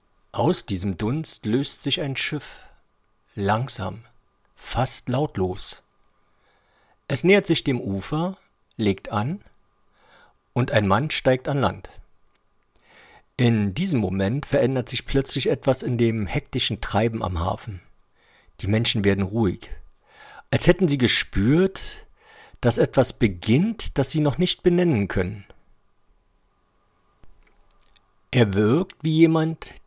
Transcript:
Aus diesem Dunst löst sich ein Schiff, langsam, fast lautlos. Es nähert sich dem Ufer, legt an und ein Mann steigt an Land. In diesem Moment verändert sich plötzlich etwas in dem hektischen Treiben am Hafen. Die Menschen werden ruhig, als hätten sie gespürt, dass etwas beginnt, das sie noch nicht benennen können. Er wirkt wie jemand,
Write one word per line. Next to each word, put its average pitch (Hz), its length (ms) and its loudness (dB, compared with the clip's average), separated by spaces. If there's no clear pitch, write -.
Aus 95 320 2
diesem 95 320 -4
Dunst 135 480 -4
löst 127 380 -2
sich 147 180 -2
ein 139 160 -4
Schiff, - 480 -8
langsam, 107 680 -2
fast - 560 -4
lautlos. - 720 -4
Es 131 160 -2
nähert 190 240 4
sich - 180 0
dem 131 180 -2
Ufer, 151 560 -4
legt 98 360 -2
an 123 280 -4
und - 200 0
ein 104 160 2
Mann 113 220 2
steigt - 360 0
an 143 140 -2
Land. 98 280 -2
In 113 360 2
diesem 156 280 0
Moment 98 460 -2
verändert 131 420 0
sich - 180 -6
plötzlich 135 420 0
etwas 135 360 0
in 127 120 -2
dem 113 300 0
hektischen - 540 -4
Treiben 110 420 -2
am 90 160 -4
Hafen. 90 420 -6
Die - 60 -8
Menschen 107 380 0
werden 98 180 2
ruhig, 101 480 -2
als - 160 0
hätten 175 220 6
sie 143 100 2
gespürt, 135 1080 0
dass 120 180 2
etwas 131 340 2
beginnt, 120 840 0
das 135 140 0
sie 156 100 0
noch 139 180 0
nicht - 260 0
benennen 175 420 2
können. 98 380 -4
Er 110 220 4
wirkt 113 480 2
wie 156 160 2
jemand, 160 520 2